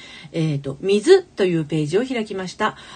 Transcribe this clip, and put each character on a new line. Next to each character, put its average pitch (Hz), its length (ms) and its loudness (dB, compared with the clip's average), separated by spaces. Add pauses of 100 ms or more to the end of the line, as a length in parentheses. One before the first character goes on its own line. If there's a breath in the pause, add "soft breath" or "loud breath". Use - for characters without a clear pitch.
(320 loud breath)
え 160 240 0
ー - 20 -4
と、 139 220 -8
水 208 420 6
と - 220 -2
い 180 100 2
う 160 100 0
ペ 151 200 -2
ー - 20 -2
ジ 165 120 0
を 247 60 2
開 247 200 -4
き 208 100 -10
ま 190 140 -6
し - 80 -12
た。 - 200 -2 (200 loud breath)